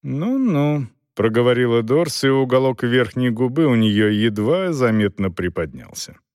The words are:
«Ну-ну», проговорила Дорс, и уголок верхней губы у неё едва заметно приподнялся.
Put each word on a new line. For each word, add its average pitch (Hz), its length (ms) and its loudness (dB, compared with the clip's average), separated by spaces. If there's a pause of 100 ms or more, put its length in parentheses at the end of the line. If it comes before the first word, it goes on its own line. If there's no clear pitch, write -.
«Ну-ну», 147 840 -2 (280)
проговорила 117 640 2
Дорс, 139 420 -2
и 135 60 2
уголок 131 540 0
верхней 123 460 0
губы 127 360 0
у 127 100 4
неё 107 340 2
едва 113 640 0
заметно 107 580 0
приподнялся. - 880 -8 (160)